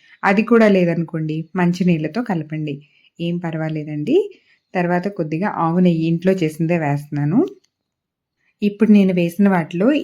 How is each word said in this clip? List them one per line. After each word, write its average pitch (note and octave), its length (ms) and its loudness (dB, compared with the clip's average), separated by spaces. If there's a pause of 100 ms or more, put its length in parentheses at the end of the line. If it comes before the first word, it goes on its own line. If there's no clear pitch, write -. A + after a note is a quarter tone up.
(240)
అది G3+ 200 2
కూడా A3+ 260 4
లేదనుకోండి, E3 680 0 (180)
మంచినీళ్ళతో F3 680 0
కలపండి, D3+ 520 -6 (440)
ఏం E3+ 180 -4
పర్వాలేదండి. D#3 800 -4 (560)
తర్వాత F3+ 340 -2
కొద్దిగా E3+ 400 -6 (100)
ఆవు E3 220 0
నెయ్యి F3 280 4
ఇంట్లో E3 260 0
చేసిందే E3 440 -2
వేస్తున్నాను. D3 640 -2 (1200)
ఇప్పుడు G#3 300 2
నేను F#3+ 220 6
వేసిన F3 360 2
వాటిలో F3 380 0 (160)